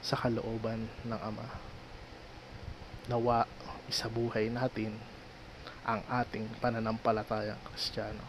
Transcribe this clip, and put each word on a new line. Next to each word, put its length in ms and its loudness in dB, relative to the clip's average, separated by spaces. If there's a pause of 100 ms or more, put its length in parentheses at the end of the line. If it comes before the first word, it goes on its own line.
sa 160 2
kalooban 640 2 (240)
ng 160 -2
Ama. 240 -4 (1600)
Nawa 400 6 (400)
isabuhay 640 4
natin 400 2 (960)
ang 240 2
ating 480 2
pananampalatayang 1000 2 (120)
Kristiyano. 580 -4